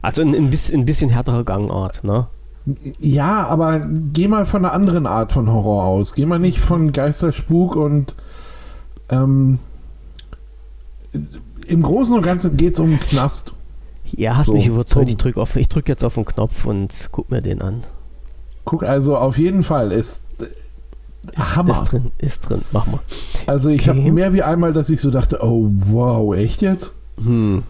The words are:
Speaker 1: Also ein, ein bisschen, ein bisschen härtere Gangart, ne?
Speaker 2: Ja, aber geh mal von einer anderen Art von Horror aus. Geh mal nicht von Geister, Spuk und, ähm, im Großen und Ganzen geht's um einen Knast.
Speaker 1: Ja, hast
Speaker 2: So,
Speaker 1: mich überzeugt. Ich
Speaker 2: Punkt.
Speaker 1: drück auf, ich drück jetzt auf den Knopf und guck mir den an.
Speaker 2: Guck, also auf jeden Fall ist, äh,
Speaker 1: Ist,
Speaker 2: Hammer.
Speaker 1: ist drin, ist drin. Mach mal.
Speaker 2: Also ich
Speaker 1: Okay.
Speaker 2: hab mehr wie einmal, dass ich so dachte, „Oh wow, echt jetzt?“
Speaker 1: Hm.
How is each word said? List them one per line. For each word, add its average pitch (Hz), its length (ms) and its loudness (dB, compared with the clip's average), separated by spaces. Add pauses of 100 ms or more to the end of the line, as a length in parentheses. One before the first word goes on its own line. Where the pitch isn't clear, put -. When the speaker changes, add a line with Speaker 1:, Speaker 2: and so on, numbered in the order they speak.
Speaker 1:
Also 143 200 0
ein, 151 120 4
ein 143 160 4
bisschen, 147 320 2
ein 120 40 0
bisschen 143 240 2
härtere 120 340 2
Gangart, 95 600 -4
ne? 107 240 0 (720)
Speaker 2:
Ja, 151 480 2
aber 160 320 2 (340)
geh 175 140 2
mal 208 180 2
von 190 200 0
einer 147 80 0
anderen 175 340 2
Art 107 260 0
von 113 180 2
Horror 104 320 2
aus. 95 300 0
Geh 160 120 0
mal 170 140 2
nicht 180 200 2
von 160 320 2
Geister, 147 400 0
Spuk 175 440 0
und, 147 400 0 (960)
ähm, 131 500 4 (2000)
im 170 140 2
Großen 226 340 2
und 208 60 4
Ganzen 175 360 0
geht's 175 220 4
um 160 120 4
einen 143 80 2
Knast. - 540 0 (520)
Speaker 1:
Ja, 110 320 0
hast - 100 4
Speaker 2:
So, 107 60 6
Speaker 1:
mich 110 140 4
überzeugt. 120 420 4
Ich 110 80 0
Speaker 2:
Punkt. - 60 0 (120)
Speaker 1:
drück - 60 -2
auf, - 140 -2
ich 127 140 4
drück - 200 0
jetzt 131 140 -2
auf 117 120 0
den 113 100 0
Knopf - 400 0
und 98 460 -2
guck - 200 -6
mir 120 100 0
den 95 200 -4
an. 107 200 -4 (840)
Speaker 2:
Guck, - 200 -4
also 139 340 2
auf 127 200 0
jeden 185 260 2
Fall 123 280 0
ist, - 320 -2 (160)
äh, 117 60 -8 (920)
Speaker 1:
Ist, - 180 -4
Speaker 2:
Hammer. 175 180 2
Speaker 1:
ist - 180 2
drin, 127 280 0
ist - 300 -4
drin. - 120 -2 (100)
Mach 107 160 2
mal. 113 120 -2 (480)
Speaker 2:
Also 139 220 2
ich 143 200 4
Speaker 1:
Okay. 135 160 2
Speaker 2:
hab 156 80 4
mehr 185 200 4
wie 190 100 2
einmal, 170 300 2
dass 156 160 0
ich 160 120 2
so 139 100 2
dachte, 123 300 0
„Oh 113 300 2
wow, 107 640 2
echt 104 260 0
jetzt?“ 190 320 0 (300)
Speaker 1:
Hm. 110 460 2